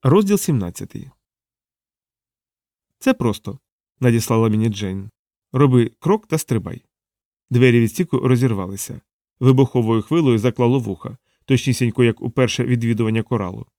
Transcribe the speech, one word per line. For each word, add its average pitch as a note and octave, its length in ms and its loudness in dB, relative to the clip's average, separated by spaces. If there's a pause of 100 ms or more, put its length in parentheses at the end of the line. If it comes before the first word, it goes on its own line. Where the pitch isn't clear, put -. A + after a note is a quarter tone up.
Розділ G3 320 4
сімнадцятий. G#2 720 -6 (1900)
«Це C4 140 2
просто», — A2 460 -4 (400)
надіслала A2+ 500 2
мені A2 200 0
Джейн. G2 400 -8 (420)
«Роби B2+ 480 2
крок G#3 280 -2
та D#3+ 100 -4
стрибай». - 480 -6 (640)
Двері A#2+ 300 4
відсіку B2 380 -2
розірвалися. A#2 840 -2 (380)
Вибуховою B2 600 2
хвилою C3+ 380 0
заклало B2 400 0
вуха, G#2 380 -10 (280)
точнісінько, B2+ 580 0
як A#2 180 0
у B2 80 -6
перше B2 360 -2
відвідування A2+ 580 -2
коралу. G#2 420 -6 (140)